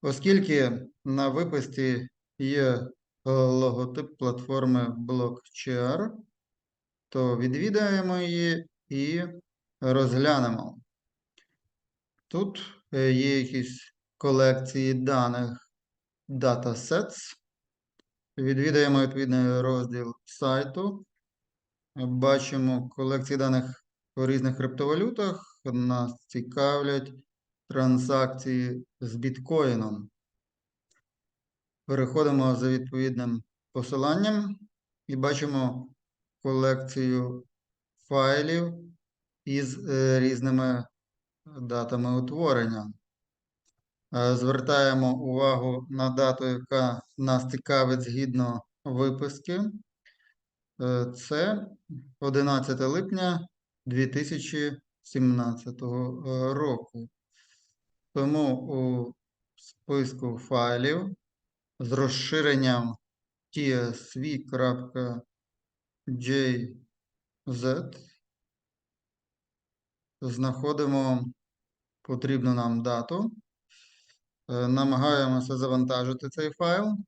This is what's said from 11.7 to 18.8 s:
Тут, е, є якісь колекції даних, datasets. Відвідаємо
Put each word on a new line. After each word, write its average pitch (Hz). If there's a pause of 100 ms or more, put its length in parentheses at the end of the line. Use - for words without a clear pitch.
Тут, - (100)
е, 131
є 135
якісь 127 (240)
колекції 131
даних, 123 (580)
datasets. 127 (1200)
Відвідаємо 139